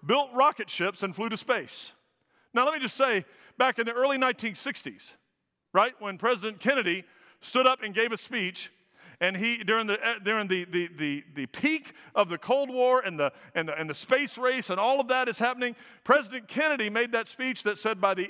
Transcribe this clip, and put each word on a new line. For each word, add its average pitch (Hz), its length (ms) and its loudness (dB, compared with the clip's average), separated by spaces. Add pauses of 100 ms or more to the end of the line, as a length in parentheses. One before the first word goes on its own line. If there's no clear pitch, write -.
built 269 280 2
rocket 254 380 2
ships 185 320 -4
and 190 140 -4
flew 220 140 -4
to 214 80 -4
space. - 540 -4 (640)
Now, 247 120 6
let 311 80 2
me 302 60 -4
just 247 160 -4
say, 233 280 2 (340)
back 254 200 4
in 233 80 0
the 233 80 -4
early 269 240 2
nineteen 240 360 0
sixties, - 580 -10 (600)
right, 226 280 4
when 196 180 -8
President 214 420 -2
Kennedy 196 440 0 (360)
stood 262 260 2
up 262 160 4
and 208 120 -8
gave 226 180 0
a 214 60 -4
speech, 190 520 -6 (500)
and 190 140 2
he, 226 240 -2
during 220 280 0
the, 202 80 0 (120)
uh, 233 180 0
during 208 220 0
the, 180 180 -2
the, 175 320 -2
the, 147 280 -4 (100)
the 135 120 -6
peak 302 480 -2 (200)
of 202 140 2
the 170 80 -6
Cold 269 320 0
War 254 320 4
and 185 180 -6
the, 143 140 0 (220)
and 160 140 -2
the, 151 100 -6
and 160 100 -6
the 147 60 -6
space 262 420 -2
race 254 320 -2
and 185 100 -2
all 254 220 2
of 240 80 -2
that 254 180 2
is 233 120 -4
happening, 247 360 0 (300)
President 240 440 2
Kennedy 262 420 0
made 233 220 0
that 226 160 -2
speech 254 340 -4
that 208 160 -2
said 220 200 -2
by 196 140 4
the 185 180 -2